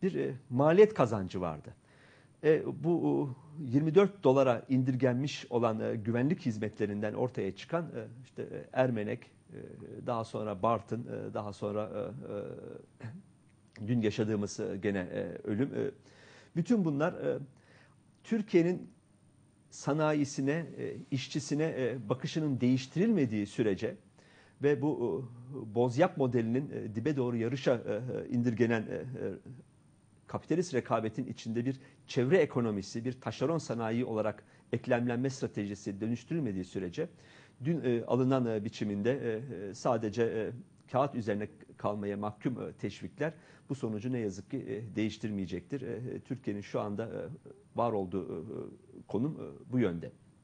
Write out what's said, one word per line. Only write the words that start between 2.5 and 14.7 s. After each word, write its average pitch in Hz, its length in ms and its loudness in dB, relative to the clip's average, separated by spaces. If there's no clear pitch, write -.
bu, 147 440 2
e, 127 140 -4
yirmi 156 200 4
dört 196 300 6
dolara 131 440 6
indirgenmiş 131 800 2
olan, 113 300 2
e, 110 160 -2
güvenlik 120 440 2
hizmetlerinden 107 720 -2
ortaya 104 420 -2
çıkan, 165 280 -4
e, 113 220 -10
işte, - 180 -12
e, - 300 -10
Ermenek, 117 580 0
e, - 80 -14
daha 117 180 -2
sonra 107 380 -4
Bartın, 113 380 2
e, 107 340 -8
daha 104 180 -4
sonra, 104 600 -4
e, - 760 -10
e, - 840 -14
dün 123 120 2
yaşadığımız, 107 600 0
e, 95 220 -4